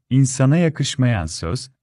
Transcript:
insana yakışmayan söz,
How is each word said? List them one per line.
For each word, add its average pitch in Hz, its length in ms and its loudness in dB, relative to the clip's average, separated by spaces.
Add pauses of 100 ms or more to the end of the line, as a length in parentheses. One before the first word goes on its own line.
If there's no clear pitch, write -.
insana 135 480 2
yakışmayan 131 680 0
söz, 82 460 -8 (120)